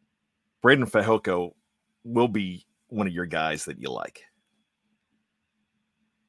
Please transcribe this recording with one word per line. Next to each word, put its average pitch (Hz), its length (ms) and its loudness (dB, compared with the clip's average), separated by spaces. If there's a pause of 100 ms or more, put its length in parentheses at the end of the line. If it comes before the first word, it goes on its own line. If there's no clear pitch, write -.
(600)
Braden 127 260 6
Fehoko 101 680 0 (480)
will 120 260 2
be 92 380 -4 (220)
one 104 180 -4
of 90 60 -4
your 87 140 -6
guys 80 400 -4
that 71 140 -12
you 65 100 -10
like. 50 340 -12 (2000)